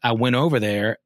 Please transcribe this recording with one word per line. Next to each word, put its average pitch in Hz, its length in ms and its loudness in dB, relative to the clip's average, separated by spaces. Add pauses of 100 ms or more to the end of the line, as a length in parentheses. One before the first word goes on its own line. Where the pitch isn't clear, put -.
I 120 80 0
went 120 240 0
over 143 240 2
there 104 460 -2